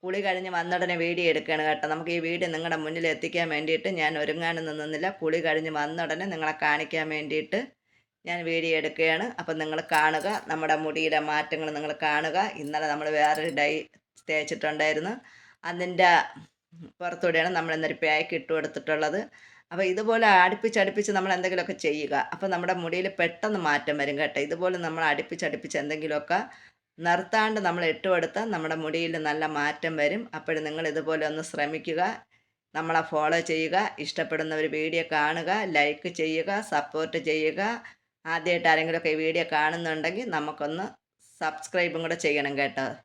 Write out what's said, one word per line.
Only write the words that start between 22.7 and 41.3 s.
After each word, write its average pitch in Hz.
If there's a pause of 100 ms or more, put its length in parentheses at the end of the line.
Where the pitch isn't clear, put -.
മുടിയിൽ 180 (120)
പെട്ടെന്ന് 185
മാറ്റം 147
വരും 139
കേട്ടോ. 147
ഇതുപോലെ 180 (100)
നമ്മൾ 160
അടുപ്പിച്ചടുപ്പിച്ച് 147
എന്തെങ്കിലുമൊക്കെ 151 (680)
നിർത്താണ്ട് 214
നമ്മൾ 175
ഇട്ട് 156
കൊടുത്താൽ 175
നമ്മുടെ 160
മുടിയിൽ 165 (140)
നല്ല 151 (140)
മാറ്റം 151
വരും. 170 (140)
അപ്പോൾ 156
നിങ്ങൾ 156
ഇതുപോലെ 156
ഒന്ന് 156
ശ്രമിക്കുക, 156 (760)
നമ്മളെ 165 (100)
ഫോളോ 156 (120)
ചെയ്യുക, 160 (280)
ഇഷ്ടപ്പെടുന്നവർ 156 (140)
വീഡിയോ 160 (100)
കാണുക, 156 (260)
ലൈക്ക് 147 (100)
ചെയ്യുക, 160 (120)
സപ്പോർട്ട് 156 (100)
ചെയ്യുക. 156 (640)
ആദ്യമായിട്ട് 170
ആരെങ്കിലുമൊക്കെ 160
ഈ 156
വീഡിയോ 160
കാണുന്നുണ്ടെങ്കിൽ 165 (120)
നമുക്കൊന്ന് 151 (560)